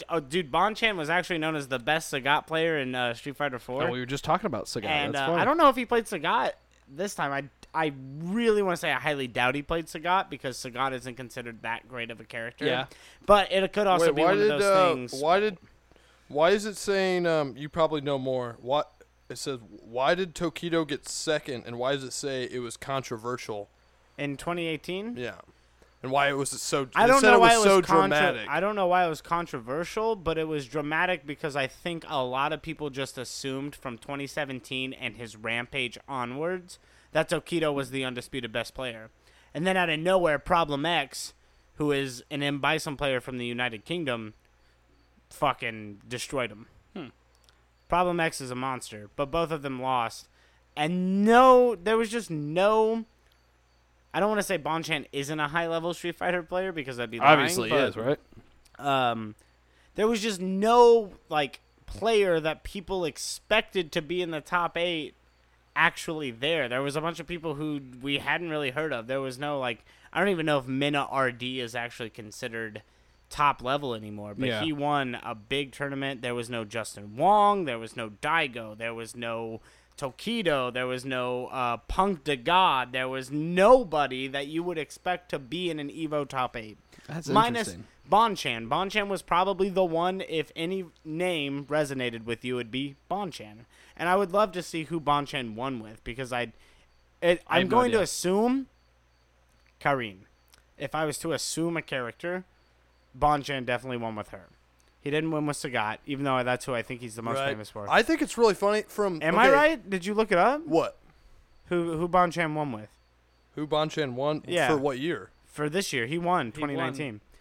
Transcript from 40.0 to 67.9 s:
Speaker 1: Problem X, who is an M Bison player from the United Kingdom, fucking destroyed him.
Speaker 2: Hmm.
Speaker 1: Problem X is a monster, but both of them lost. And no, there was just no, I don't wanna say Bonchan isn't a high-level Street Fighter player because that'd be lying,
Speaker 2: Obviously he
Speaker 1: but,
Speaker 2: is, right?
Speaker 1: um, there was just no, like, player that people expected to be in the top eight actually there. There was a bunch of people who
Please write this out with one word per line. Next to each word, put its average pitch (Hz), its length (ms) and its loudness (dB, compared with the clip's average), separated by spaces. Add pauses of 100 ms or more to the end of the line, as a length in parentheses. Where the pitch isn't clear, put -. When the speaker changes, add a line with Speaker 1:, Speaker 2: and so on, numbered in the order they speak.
Speaker 1:
Problem 151 480 0
X, 160 480 -2 (440)
who 147 140 0
is 135 380 -2
an 143 140 -4
M 143 160 -2
Bison 151 380 -2
player 135 240 -2
from 127 180 -10
the 120 60 -6
United 120 400 -6
Kingdom, 123 480 -6 (960)
fucking 110 800 -4
destroyed 120 440 -6
him. 107 160 -18 (280)
Speaker 2:
Hmm. 160 120 -10 (800)
Speaker 1:
Problem 175 320 2
X 160 220 -2
is 127 100 -8
a 127 40 -6
monster, 123 600 -8
but 143 160 -4
both 160 200 -2
of 156 100 -6
them 131 200 -6
lost. 127 460 -2 (480)
And 180 500 0
no, 247 500 8
there 196 220 0
was 226 120 0
just 226 200 -6
no, 208 760 2 (1080)
I 156 60 0
don't 202 100 4
wanna 208 140 2
say 185 140 0
Bonchan 151 540 -4
isn't 143 280 -4
a 147 80 0
high-level 165 460 -2
Street 175 220 -6
Fighter 180 280 -2
player 185 280 -4
because 135 260 -8
that'd 120 140 -4
be 117 80 -6
lying, 143 200 10
Speaker 2:
Obviously 123 300 0
he - 60 2
Speaker 1:
but, 135 140 4
Speaker 2:
is, 98 80 -8
right? 123 220 0 (600)
Speaker 1:
um, 120 560 0 (600)
there 208 120 2
was 226 140 2
just 202 200 -2
no, 220 720 8 (180)
like, 151 300 0 (260)
player 202 540 2
that 151 240 -2
people 185 420 -4
expected 190 880 -2
to 175 80 0
be 165 200 -4
in 170 100 -4
the 151 100 -6
top 170 360 -2
eight 170 360 -2 (600)
actually 156 560 2
there. 135 360 0
There 123 140 -2
was 143 140 -2
a 156 60 -2
bunch 165 180 -4
of 156 80 -12
people 160 280 -6
who 151 240 -4 (220)